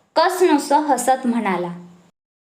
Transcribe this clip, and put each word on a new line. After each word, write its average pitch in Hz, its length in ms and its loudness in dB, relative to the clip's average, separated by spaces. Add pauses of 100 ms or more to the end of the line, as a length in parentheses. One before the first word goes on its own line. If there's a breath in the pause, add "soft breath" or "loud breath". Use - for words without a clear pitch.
(160)
कसनुसं 320 600 2
हसत 262 520 0
म्हणाला. 196 420 -2 (760)